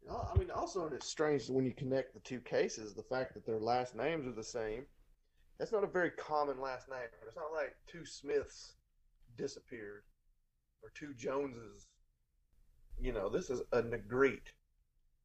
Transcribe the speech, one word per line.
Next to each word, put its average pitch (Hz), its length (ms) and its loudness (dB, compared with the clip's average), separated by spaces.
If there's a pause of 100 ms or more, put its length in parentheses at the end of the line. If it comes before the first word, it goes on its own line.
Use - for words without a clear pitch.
Uh, - 240 -2
I - 40 10
mean, - 120 6
also, 196 360 0
and 151 100 -2
it's - 120 -8
strange 147 420 2
when 131 160 4
you 123 80 0
connect 131 400 0
the 107 80 -16
two 127 180 -6
cases, 120 540 0
the 107 100 -10
fact 127 300 -2
that 104 120 -12
their 113 140 0
last 120 360 2
names 143 300 0
are 127 60 -4
the 110 120 -6
same. 113 420 -4 (720)
That's - 140 -2
not 202 120 4
a 185 40 2
very 165 240 4
common 147 480 2
last 131 300 -4
name. 127 180 -6 (180)
It's 113 100 -14
not 160 180 -6
like 139 220 -2 (120)
two 170 180 -12
Smiths - 720 -4 (640)
disappeared 104 640 -8 (800)
or 110 80 -18
two 147 220 -10
Joneses. 120 720 -4 (1120)
You 127 140 2
know, 101 160 0
this 180 200 0
is 123 120 0 (100)
a 120 100 6
Negrete. 117 680 2 (720)